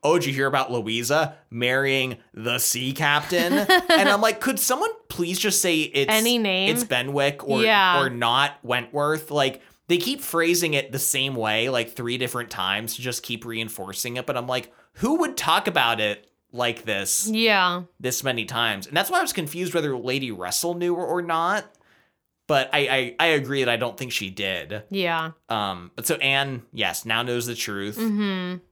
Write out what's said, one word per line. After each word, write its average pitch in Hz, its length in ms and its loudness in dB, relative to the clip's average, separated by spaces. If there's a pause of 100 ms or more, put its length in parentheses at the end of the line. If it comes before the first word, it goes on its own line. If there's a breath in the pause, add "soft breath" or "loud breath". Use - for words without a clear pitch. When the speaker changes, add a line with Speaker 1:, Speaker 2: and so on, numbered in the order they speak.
Speaker 1:
"Oh, 151 160 4
did 139 80 0
you 139 60 0
hear 135 140 0
about 131 260 0
Louisa 120 640 0 (140)
marrying 131 680 0 (180 soft breath)
the 120 240 -4
sea 127 340 -2
captain?" 151 600 2
Speaker 2:
<laughs> 302 160 2 (220)
Speaker 1:
And 320 180 6
I'm 202 120 4
like, 220 200 2
"Could 247 180 -2
someone 339 320 0 (180)
please 175 300 -4
just 202 220 2
say 165 200 4
it's 139 320 0
Speaker 2:
Any 233 260 4
name? 190 360 2
Speaker 1:
it's 240 100 0
Benwick 139 640 0
or, 143 160 2
Speaker 2:
Yeah. 196 380 4
Speaker 1:
or 131 100 0
not 120 420 2 (100)
Wentworth?" 143 680 -2
Like, 135 320 0 (260 soft breath)
they 175 100 4
keep 254 220 -2
phrasing 170 540 2
it 135 180 -2
the 135 60 -4
same 135 360 0
way, 113 340 0
like, 120 280 0
three 120 220 -4
different 120 320 -4
times 101 460 -4
to 123 60 -12
just 123 200 -6
keep 117 220 -8
reinforcing 113 720 -8
it. 123 100 -6
But 131 100 -4
I'm 123 100 -4
like, 127 260 -4 (220 soft breath)
"Who 277 220 0
would 339 200 0
talk 180 300 2
about 123 340 2
it 104 260 -2 (280)
like 120 300 -2
this 104 440 -2
Speaker 2:
Yeah. 202 540 4 (160)
Speaker 1:
this 123 240 -4
many 120 220 -2
times?" 113 420 -2
And 143 100 -4
that's 202 140 0
why 359 80 2
I 370 40 2
was 294 100 -2
confused 165 420 -6
whether 147 220 0
Lady 127 340 -4
Russell 95 440 -4
knew 175 200 0
or, 175 120 -4
or 175 160 0
not. 175 420 0 (840 soft breath)
But 135 240 2
I, 143 160 2
I, 127 320 0
I 170 80 6
agree 139 360 2
that 120 80 2
I 117 40 2
don't 120 200 -2
think 127 160 -8
she 98 180 -4
did. 95 600 -6
Speaker 2:
Yeah. 170 400 0 (180)
Speaker 1:
Um, 95 460 -4
but - 120 -8
so 156 100 2
Anne, 135 460 0 (100)
yes, 98 340 -2
now 113 160 0
knows 120 240 -2
the 120 80 -6
truth. 104 440 -6
Speaker 2:
Mm-hmm. 202 580 -2 (160)